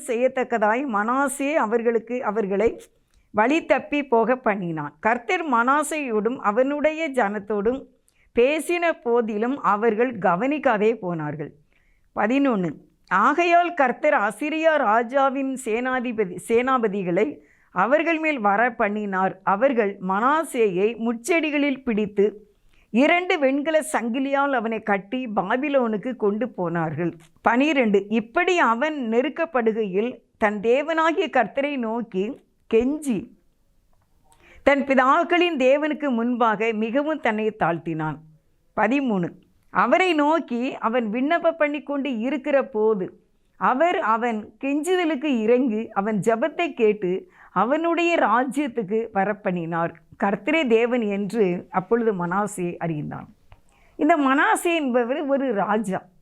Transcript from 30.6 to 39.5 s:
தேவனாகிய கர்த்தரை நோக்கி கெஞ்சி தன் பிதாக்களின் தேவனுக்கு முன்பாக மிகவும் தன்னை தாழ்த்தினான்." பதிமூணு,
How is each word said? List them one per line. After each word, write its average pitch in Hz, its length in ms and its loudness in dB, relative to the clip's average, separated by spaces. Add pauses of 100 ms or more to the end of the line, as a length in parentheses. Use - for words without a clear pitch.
தேவனாகிய 311 680 0
கர்த்தரை 277 460 -2
நோக்கி 220 640 -6 (340)
கெஞ்சி 247 540 -2 (1300)
தன் 277 220 4
பிதாக்களின் 311 720 2
தேவனுக்கு 285 540 0
முன்பாக 226 600 0
மிகவும் 277 480 -2
தன்னை 220 380 -2
தாழ்த்தினான்." 160 580 -2 (600)
பதிமூணு, 214 520 0 (420)